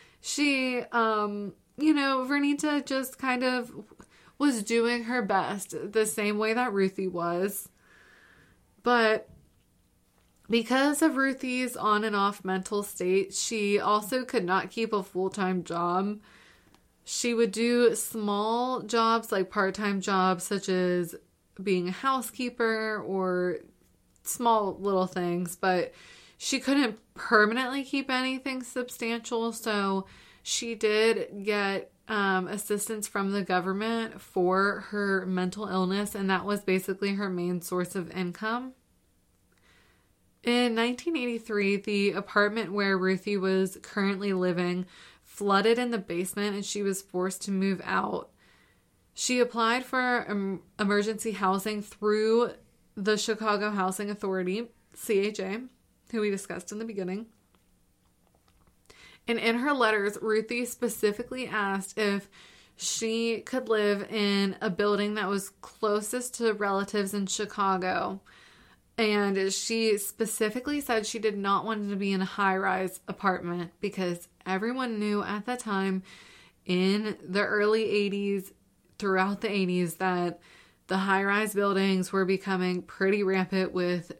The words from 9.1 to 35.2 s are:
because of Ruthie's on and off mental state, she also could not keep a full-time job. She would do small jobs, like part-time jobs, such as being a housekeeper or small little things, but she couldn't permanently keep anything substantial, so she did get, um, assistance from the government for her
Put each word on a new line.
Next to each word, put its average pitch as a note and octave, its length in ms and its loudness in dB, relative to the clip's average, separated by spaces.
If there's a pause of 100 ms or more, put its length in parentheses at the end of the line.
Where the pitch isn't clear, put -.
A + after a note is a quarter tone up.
because C4 520 2
of D4+ 140 4
Ruthie's B3+ 640 -2
on G#3 260 2
and A3 100 -2
off G3+ 300 0
mental F#3+ 400 -2
state, F#3+ 500 0
she G3+ 460 0
also G#3+ 460 0
could A#3+ 180 0
not F#3 280 0
keep A3+ 200 -2
a G3+ 120 0
full-time F#3 600 -2
job. F3+ 560 -2 (840)
She - 280 -2
would A3+ 200 4
do A#3 420 4
small A3 840 -2
jobs, A3+ 500 2
like F#3+ 180 0
part-time G3 520 0
jobs, F#3 420 2
such G3 240 -4
as F3+ 480 0 (480)
being F3+ 240 2
a F#3 40 -2
housekeeper A#3 1160 -2
or F3+ 520 0 (680)
small A3 520 2
little F#3+ 260 2
things, F3+ 500 -2
but F#3 380 0 (420)
she - 240 -4
couldn't C4 380 2 (160)
permanently B3 680 2
keep C4+ 260 -2
anything C4 540 -2
substantial, A#3 880 -4
so G3 560 -2 (340)
she - 320 -4
did G#3+ 720 2
get, G3+ 480 0 (160)
um, G3 400 2
assistance G#3 600 -4
from G3 260 -2
the G3+ 100 0
government G3+ 760 0
for F#3+ 720 2
her G3 380 0